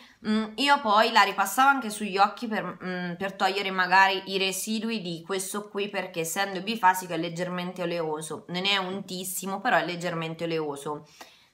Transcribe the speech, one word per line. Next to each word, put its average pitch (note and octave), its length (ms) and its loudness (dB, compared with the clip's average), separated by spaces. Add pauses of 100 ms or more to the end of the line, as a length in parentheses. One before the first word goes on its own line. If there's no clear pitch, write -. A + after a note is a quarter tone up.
(260)
Mm, G#3+ 300 0
io C#4 240 4
poi A3+ 320 4
la A3 100 8
ripassavo G3 460 4
anche B3+ 220 2
sugli G#3 280 -4
occhi G#3 300 2
per, F3+ 340 -4
mm, F3+ 300 -4
per F#3+ 220 -6
togliere G3 360 0
magari F#3+ 600 4
i F#3+ 60 0
residui G#3+ 600 -2
di E3+ 240 -6
questo G3 440 -4
qui, G3+ 200 -4
perché F#3 320 -6
essendo G3 420 -2
bifasico A3 500 2
è E3 60 -2
leggermente F3+ 640 -4
oleoso. D#3+ 680 -4
Non F3+ 160 -4
è G3+ 140 4
untissimo, F#3+ 840 -6
però A3 160 2
è D#3 80 4
leggermente E3 600 -4
oleoso. D3+ 640 -4 (480)